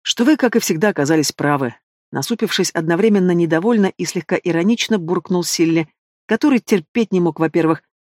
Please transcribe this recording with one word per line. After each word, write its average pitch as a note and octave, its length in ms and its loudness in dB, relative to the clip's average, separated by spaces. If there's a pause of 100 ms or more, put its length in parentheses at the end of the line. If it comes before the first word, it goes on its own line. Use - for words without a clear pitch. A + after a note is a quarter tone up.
«Что - 220 -2
вы, D4+ 120 4
как A#3+ 200 2
и - 20 4
всегда, G3 300 0
оказались D#3 440 0
правы», C#3+ 420 -2 (360)
насупившись G3 600 -4
одновременно F3+ 640 2
недовольно F3 540 2
и - 180 -6
слегка F3 380 -6
иронично F#3+ 560 0
буркнул F3 460 -4
Силли, E3 440 0 (380)
который B3+ 320 2
терпеть G#3 540 -2
не F#3 80 2
мог, E3 180 0
во-первых, D#3+ 440 0 (280)